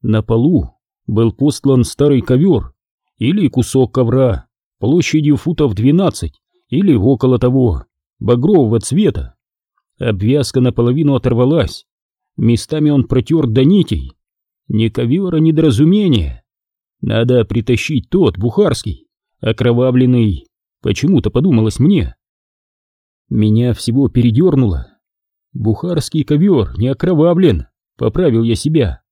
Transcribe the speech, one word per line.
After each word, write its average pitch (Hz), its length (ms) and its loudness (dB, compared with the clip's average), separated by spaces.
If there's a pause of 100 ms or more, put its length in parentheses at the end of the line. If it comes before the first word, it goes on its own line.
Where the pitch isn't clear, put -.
На 110 140 2
полу 123 540 0 (320)
был 113 240 0
постлан 135 520 0
старый 143 380 0
ковёр 135 540 0 (420)
или 165 300 0
кусок 127 480 0
ковра 123 500 0 (320)
площадью 147 580 0
футов 143 380 -2
двенадцать 139 680 -2 (300)
или 175 240 0
около 123 460 2
того, 123 460 0 (340)
багрового 120 600 2
цвета. 139 540 -2 (640)
Обвязка 123 640 -2
наполовину 127 540 0
оторвалась, 123 720 0 (500)
местами 147 540 0
он 139 140 2
протёр 143 420 0
до 117 160 2
нитей. 135 480 0 (560)
Не 110 240 -2
ковёр, 160 420 -2
а 156 60 -2
недоразумение. 156 1040 0 (580)
Надо 120 420 0
притащить 117 680 -4
тот, 170 260 0
бухарский, 120 720 -2 (320)
окровавленный, 120 1080 0 (380)
почему-то 135 480 -2
подумалось 123 480 0
мне. 135 360 0 (1120)
Меня 113 460 0
всего 123 340 -2
передёрнуло. 123 920 0 (520)
«Бухарский 143 720 -4
ковёр 147 540 0
не 117 120 -2
окровавлен», 160 760 0 (320)
поправил 117 460 0
я 117 100 0
себя. 120 480 -2 (100)